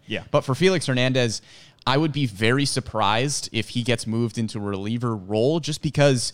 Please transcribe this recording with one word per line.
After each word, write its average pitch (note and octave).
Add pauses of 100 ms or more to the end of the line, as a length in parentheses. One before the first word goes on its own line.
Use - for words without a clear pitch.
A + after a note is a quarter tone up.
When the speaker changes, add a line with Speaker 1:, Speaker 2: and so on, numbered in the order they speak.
Speaker 1:
Yeah. G2
Speaker 2:
But D3
for C3+
Felix F3+
Hernandez, B2+ (460)
I C3
would D#3
be C#3+
very A2+
surprised A2+
if A2+
he B2
gets A#2
moved A2+
into A2+
a -
reliever G#2+
role G#2+
just D3+
because C#3+